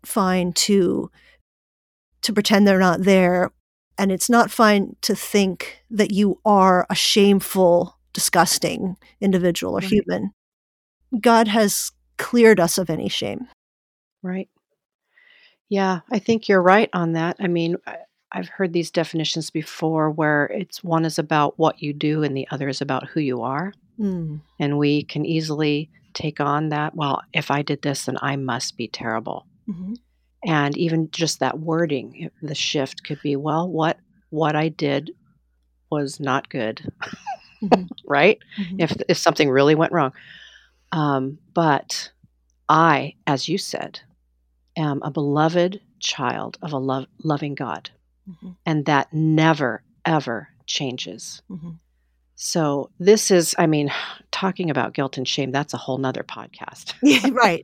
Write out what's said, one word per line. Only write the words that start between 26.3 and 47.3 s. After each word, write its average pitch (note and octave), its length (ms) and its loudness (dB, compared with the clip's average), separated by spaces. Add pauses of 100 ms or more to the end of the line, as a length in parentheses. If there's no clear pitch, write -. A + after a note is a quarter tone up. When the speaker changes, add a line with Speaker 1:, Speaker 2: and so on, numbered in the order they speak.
Speaker 2:
on D3 300 0
that, D3+ 260 -2
"Well, C#3+ 260 -2 (120)
if D3 160 -2
I C#3+ 100 0
did D3 220 -4
this, C#3 240 -4
then C3 160 -4
I C#3 140 -4
must C3 420 -6
be A2+ 100 -6
terrible." A2+ 580 -6 (220)
Speaker 1:
Mm-hmm. F#3 260 -10 (500)
Speaker 2:
And D3 320 0
even D#3+ 360 -2
just E3 280 -4
that C3+ 200 -2
wording, D#3+ 640 -4
i-, - 220 -14
the D3+ 80 -8
shift - 500 -6
could C#3+ 180 -10
be, C#3+ 140 -2
"Well, D#3 320 -2
what, D#3+ 300 -2 (320)
what D#3 260 0
I D#3 120 0
did D3 420 -4 (800)
was C#3+ 300 -4
not C3+ 300 -2
good." A2+ 400 -6 (100)
<laughs> - 120 -10 (500)
Speaker 1:
Mm-hmm. F#3+ 220 4 (200)
Speaker 2:
Right? D3+ 360 4 (200)
Speaker 1:
Mm-hmm. F#3+ 200 -6
Speaker 2:
If, D#3+ 160 0 (120)
if E3 100 2
something D#3 300 2
really C#3 280 4
went D#3+ 160 0
wrong. C#3+ 200 0 (800)
Um, C#3+ 480 -2 (160)
but - 560 0 (580)
I, D#3 460 4 (100)
as C#3 240 -2
you D#3+ 80 -2
said, - 440 -10 (760)
am D3 280 -2
a D3 80 -6
beloved E3 680 0 (200)
child A#2+ 600 -6
of D#3 120 -8
a C#3+ 60 -4
lo-, C3 280 -4 (160)
loving D3 320 -4